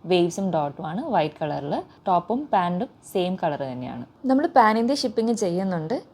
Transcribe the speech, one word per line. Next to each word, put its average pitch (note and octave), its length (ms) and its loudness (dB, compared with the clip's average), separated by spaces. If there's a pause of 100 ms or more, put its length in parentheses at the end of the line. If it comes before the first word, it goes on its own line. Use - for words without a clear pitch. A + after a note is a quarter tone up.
(100)
വേവ്സും F3 440 2
ഡോട്ടും D3 360 -2
ആണ് F#3+ 120 -4 (120)
വൈറ്റ് D#3 260 0
കളറിൽ. D3 340 -4 (320)
ടോപ്പും G3 360 0 (100)
പാന്റും F3+ 380 0 (220)
സെയിം F#3 300 0
കളർ D3+ 180 -2 (100)
തന്നെയാണ്. B2+ 340 -10 (260)
നമ്മൾ C#4 160 4 (120)
പാനിൻ്റെ A#3 440 4
ഷിപ്പിംഗ് A#3 320 0 (120)
ചെയ്യുന്നുണ്ട്. F3 520 -2 (160)